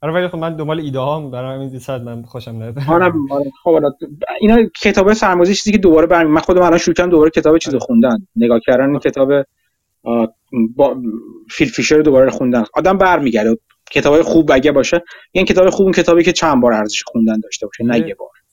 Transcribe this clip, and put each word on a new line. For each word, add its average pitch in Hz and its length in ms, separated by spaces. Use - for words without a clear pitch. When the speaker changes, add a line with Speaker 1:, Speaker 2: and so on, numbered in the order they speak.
Speaker 1:
آره، 156 100
ولی 180 140
خب 175 100
من 165 180
دنبال 156 240
ایده 139 200
هام، 143 320
برای 127 240
همین 135 240
صد 127 220
من 117 220
خوشم 117 280
نیاد. 113 260
Speaker 2:
آره، 175 240
آره. 139 200
خب، 170 100
حالا 147 180
اینا 220 160
کتابای 202 340
سرمایه‌گذاری 185 400
چیزی 208 160
که 208 60
دوباره 165 300
برمی-، 165 240
من 156 100
خودم 180 200
الان 170 160
شروع 170 180
کردم 175 140
دوباره 160 200
کتاب 160 280
چیزو 151 200
Speaker 1:
آره. 113 80
Speaker 2:
خوندن، 117 320
نگاه 117 240
کردن. 131 260
این 143 100
Speaker 1:
آره. 135 40
Speaker 2:
کتاب، 135 300
آه، 117 320
با 131 260
فیل - 180
فیشر 131 280
رو 151 80
دوباره 131 280
خوندن. 123 320
آدم 185 240
برمیگرده. 131 600
کتابای 147 300
خوب 160 300
اگه 139 200
باشه، 143 320
این 185 140
کتاب 185 240
خوب 190 140
اون 190 100
کتابی 170 300
که 175 80
چند 156 300
بار 120 120
ارزش 107 300
خوندن 113 360
داشته - 260
باشه، - 180
نه 117 160
Speaker 1:
یه 104 80
Speaker 2:
یه 101 80
بار. - 140